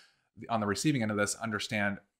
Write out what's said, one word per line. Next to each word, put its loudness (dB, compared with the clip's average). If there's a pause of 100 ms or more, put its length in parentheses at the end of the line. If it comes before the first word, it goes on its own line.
(480)
on 0
the 0
receiving 2
end 2
of 0
this, 2
understand, -2 (220)